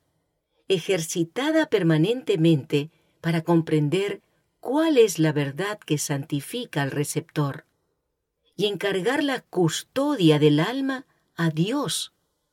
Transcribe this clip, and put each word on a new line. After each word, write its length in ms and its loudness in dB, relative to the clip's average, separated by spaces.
ejercitada 1000 -2
permanentemente 1200 2
para 220 -2
comprender 800 0
cuál 380 0
es 220 6
la 120 4
verdad 460 -4
que 220 -4
santifica 840 -6
al 80 -2
receptor 760 -6
y 100 -2
encargar 580 -2
la 180 -2
custodia 960 0
del 200 4
alma 460 -4
a 160 0
Dios 640 -4